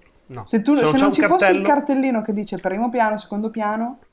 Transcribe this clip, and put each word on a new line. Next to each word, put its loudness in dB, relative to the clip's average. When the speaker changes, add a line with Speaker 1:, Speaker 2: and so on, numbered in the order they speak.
Speaker 1:
No. -12
Speaker 2:
Se 0
tu, 2
Speaker 1:
Se 2
non 4
Speaker 2:
se 2
Speaker 1:
c'è 2
Speaker 2:
non 4
Speaker 1:
un 0
Speaker 2:
ci 2
fosse 4
il 4
Speaker 1:
cartello -2
Speaker 2:
cartellino 0
che -4
dice -6
primo -4
piano, 0
secondo -8
piano. -6